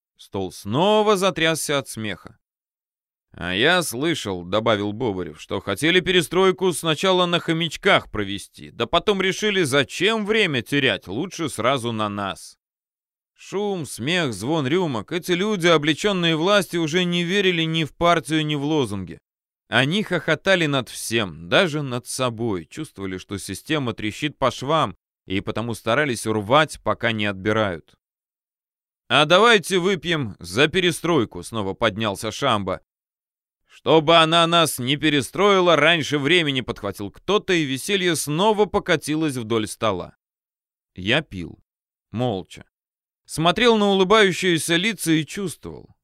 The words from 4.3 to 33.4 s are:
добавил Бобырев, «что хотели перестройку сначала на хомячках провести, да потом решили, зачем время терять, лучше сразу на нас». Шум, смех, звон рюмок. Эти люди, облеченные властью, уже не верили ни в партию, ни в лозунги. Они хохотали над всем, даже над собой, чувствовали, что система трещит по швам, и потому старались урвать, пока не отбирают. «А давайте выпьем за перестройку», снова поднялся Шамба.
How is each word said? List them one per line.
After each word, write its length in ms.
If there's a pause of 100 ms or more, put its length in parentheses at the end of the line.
добавил 480
Бобырев, 500
«что 200
хотели 380
перестройку 760
сначала 520
на 140
хомячках 720
провести, 580
да 160
потом 340
решили, 440
зачем 640
время 340
терять, 460
лучше 420
сразу 420
на 180
нас». 460 (800)
Шум, 520
смех, 460
звон 340
рюмок. 440
Эти 200
люди, 360
облеченные 680
властью, 480
уже 200
не 200
верили 400
ни 200
в 120
партию, 500
ни 100
в 80
лозунги. 540 (520)
Они 320
хохотали 640
над 240
всем, 580
даже 360
над 240
собой, 580
чувствовали, 540
что 180
система 560
трещит 460
по 100
швам, 480 (300)
и 140
потому 340
старались 500
урвать, 560
пока 300
не 160
отбирают. 640 (1160)
«А 160
давайте 520
выпьем 640
за 280
перестройку», 760
снова 320
поднялся 560
Шамба. 500 (880)